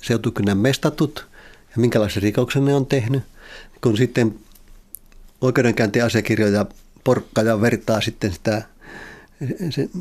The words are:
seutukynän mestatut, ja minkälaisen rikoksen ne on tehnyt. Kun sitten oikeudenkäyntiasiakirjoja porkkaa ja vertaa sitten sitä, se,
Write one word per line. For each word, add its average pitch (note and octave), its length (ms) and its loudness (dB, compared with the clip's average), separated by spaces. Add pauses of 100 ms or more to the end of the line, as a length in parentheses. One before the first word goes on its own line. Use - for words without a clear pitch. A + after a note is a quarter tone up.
seutukynän G#2+ 560 0
mestatut, C#3 720 0 (420)
ja A2+ 120 -2
minkälaisen G#2+ 420 0
rikoksen B2 420 0
ne C#3 100 2
on C3+ 100 0
tehnyt. C3 380 -2 (580)
Kun A2 160 2
sitten A#2+ 380 2 (1080)
oikeudenkäyntiasiakirjoja A2 1200 2 (380)
porkkaa A2+ 400 0
ja A2 180 2
vertaa A2 400 0
sitten A2 320 -4
sitä, A2 280 -4 (1080)
se, C#3 200 -4 (120)